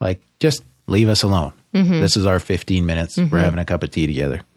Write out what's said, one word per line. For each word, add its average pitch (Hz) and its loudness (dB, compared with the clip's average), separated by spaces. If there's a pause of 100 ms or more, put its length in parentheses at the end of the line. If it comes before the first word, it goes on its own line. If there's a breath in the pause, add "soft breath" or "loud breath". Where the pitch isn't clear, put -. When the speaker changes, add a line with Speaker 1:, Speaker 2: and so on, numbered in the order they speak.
Speaker 1:
like, 92 -2 (200)
"Just 156 0 (260)
leave 110 4
us 107 2
alone. 95 0 (200)
Speaker 2:
Mm-hmm. 180 2
Speaker 1:
This 160 2
is 98 2
our 92 4
fifteen 90 -2
minutes. 82 -4
We're 180 2
Speaker 2:
Mm-hmm. 87 0
Speaker 1:
having 85 2
a 87 -4
cup 87 -4
of 73 -6
tea 80 0
together." 69 -4 (140)